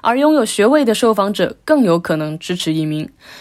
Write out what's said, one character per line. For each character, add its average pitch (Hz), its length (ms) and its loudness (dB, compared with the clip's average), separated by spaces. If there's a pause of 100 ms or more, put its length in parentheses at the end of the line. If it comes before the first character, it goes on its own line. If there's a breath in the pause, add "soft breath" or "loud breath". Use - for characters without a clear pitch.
而 233 140 0
拥 302 200 2
有 247 100 2
学 202 180 0
位 277 220 4
的 220 80 2
受 226 180 2
访 202 220 -2
者 - 320 -4
更 302 160 2
有 170 160 2
可 170 200 -4
能 156 200 -6
支 180 180 -6
持 170 160 -4
移 156 140 -2
民。 151 240 -6 (320 loud breath)